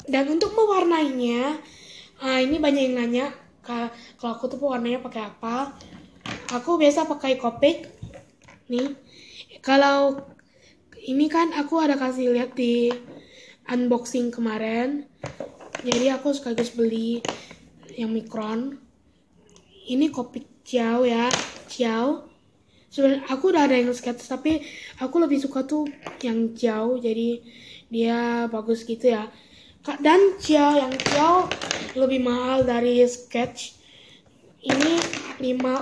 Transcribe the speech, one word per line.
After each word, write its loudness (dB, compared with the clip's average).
Dan 0
untuk 0
mewarnainya, 2
ah, 0
ini 0
banyak 2
yang -2
nanya, 0
ka-, -6
kalau -6
aku -6
tuh -8
pewarnanya -2
pakai -10
apa. -6
Aku 0
biasa 4
pakai -2
Copic. 0
Nih, -2
kalau 4
ini 0
kan 2
aku 0
ada 2
kasih 0
lihat -2
di 2
unboxing 0
kemarin. -4
Jadi 2
aku -4
sekaligus -2
beli -2
yang -4
Micron. -6
Ini 2
Copic -10
Ciao 0
ya, 2
Ciao. -2
Sebenarnya 2
aku 2
udah 4
ada 4
yang 2
sketch, -6
tapi -2
aku -2
lebih 2
suka -4
tuh -2
yang -2
Ciao. 0
Jadi -2
dia 0
bagus -4
gitu 0
ya. 0
Ka-, -8
dan 6
Ciao, 4
yang 0
Ciao 4
lebih 2
mahal 2
dari 4
sketch. -6
Ini 2
lima -2